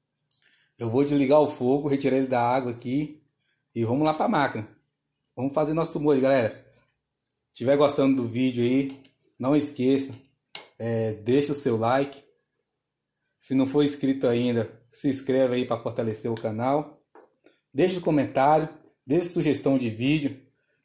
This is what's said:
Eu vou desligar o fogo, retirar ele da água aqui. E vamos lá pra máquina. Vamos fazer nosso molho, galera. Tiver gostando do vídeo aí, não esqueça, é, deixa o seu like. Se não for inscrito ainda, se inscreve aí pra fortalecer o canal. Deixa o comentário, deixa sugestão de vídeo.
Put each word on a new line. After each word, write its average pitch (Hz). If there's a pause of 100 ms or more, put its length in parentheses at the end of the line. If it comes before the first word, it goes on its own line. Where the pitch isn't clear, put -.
(800)
Eu 117
vou 131
desligar 143
o 139
fogo, 143
retirar 135
ele 135
da 123
água 123
aqui. 131 (540)
E 117
vamos 131
lá 156
pra 240
máquina. 139 (720)
Vamos 135
fazer 156
nosso 160
molho, 143
galera. 131 (880)
Tiver 131
gostando 135
do 110
vídeo 120
aí, 135 (340)
não 131
esqueça, 135 (640)
é, 113
deixa 123
o 139
seu 117
like. 131 (1120)
Se -
não 131
for 147
inscrito 135
ainda, 120 (180)
se -
inscreve 127
aí 127
pra 117
fortalecer 117
o 113
canal. 123 (720)
Deixa 180
o -
comentário, 151 (360)
deixa 170
sugestão 143
de 120
vídeo. 131 (440)